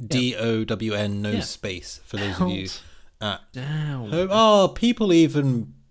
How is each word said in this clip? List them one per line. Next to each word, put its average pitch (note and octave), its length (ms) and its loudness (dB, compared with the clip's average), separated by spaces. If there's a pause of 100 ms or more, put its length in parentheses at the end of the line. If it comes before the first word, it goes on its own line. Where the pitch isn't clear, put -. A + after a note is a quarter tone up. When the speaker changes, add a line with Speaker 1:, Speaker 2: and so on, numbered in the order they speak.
Speaker 1:
D B2 320 0
O A2 280 -2
W G#2+ 300 -4
N, G2+ 280 -2
no G#2 100 -2
Speaker 2:
Yeah. G#2 80 -2
Speaker 1:
space, - 640 -10
for - 120 -10
those G2+ 240 -4
of F2+ 100 0
you F#2 180 -6
Speaker 2:
Pelt - 140 -14 (380)
Speaker 1:
at G#2 320 -8
Speaker 2:
down. C#3 580 -6
Speaker 1:
home. F3+ 200 -2
Oh, G#3 440 6
people A3+ 380 2
even C#3 640 4 (160)